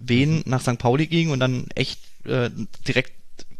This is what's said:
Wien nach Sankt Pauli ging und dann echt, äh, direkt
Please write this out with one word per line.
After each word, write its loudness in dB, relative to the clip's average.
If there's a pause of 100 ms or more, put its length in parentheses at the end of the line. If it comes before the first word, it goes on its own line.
Wien 4
nach 2
Sankt 0
Pauli 4
ging 2
und 0
dann 0
echt, -2 (260)
äh, 0 (380)
direkt 0 (480)